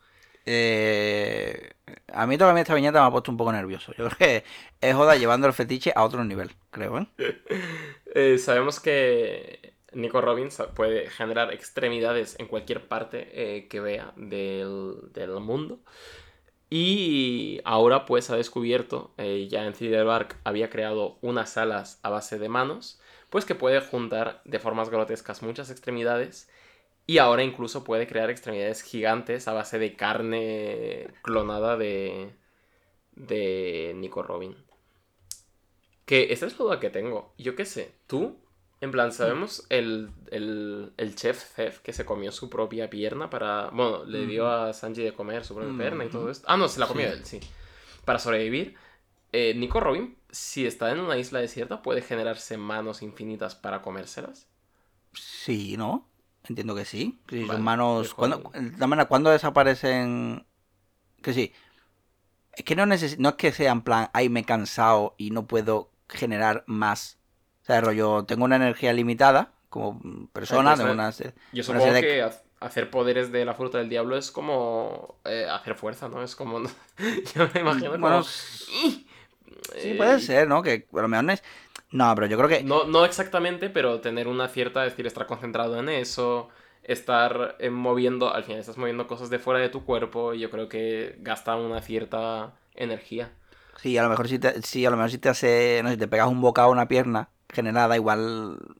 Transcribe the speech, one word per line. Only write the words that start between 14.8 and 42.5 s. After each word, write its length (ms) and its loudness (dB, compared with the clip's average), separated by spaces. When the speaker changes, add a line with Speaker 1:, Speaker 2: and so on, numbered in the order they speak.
Speaker 2:
del 260 -8
mundo. 400 -6
Y 960 0
ahora, 400 4
pues, 260 0
ha 60 0
descubierto, 800 -4
eh, 320 -4
ya 160 -2
en 80 -6
Thriller 320 0
Bark 400 0
había 260 -2
creado 500 -4
unas 360 -4
alas 460 -4
a 60 -4
base 300 -4
de 100 -6
manos, 500 -4
pues 160 -2
que 100 -2
puede 260 2
juntar 640 -4
de 140 -4
formas 300 -2
grotescas 540 -4
muchas 280 -10
extremidades. 800 -4
Y 120 6
ahora 240 6
incluso 420 -6
puede 220 0
crear 240 -2
extremidades 520 -6
gigantes 640 -2
a 60 -2
base 260 -4
de 160 -2
carne 1120 -4
clonada 540 0
de, 540 -4
de 840 -4
Nico 260 -8
Robin. 320 -10
Que 280 4
esa 140 -2
es 120 -8
la 60 0
duda 140 0
que 100 -4
tengo. 480 -8
Yo 180 -6
qué 100 -6
sé, 300 -12
tú, 300 -4
en 100 -6
plan, 280 2
Speaker 1:
Hmm. 140 2
Speaker 2:
sabemos 360 -8
el, 420 -2
el, 640 -8
el 180 -6
chef 260 -4
Zef 240 -6
que 140 -12
se 120 -8
comió 260 -6
su 180 -12
propia 400 -6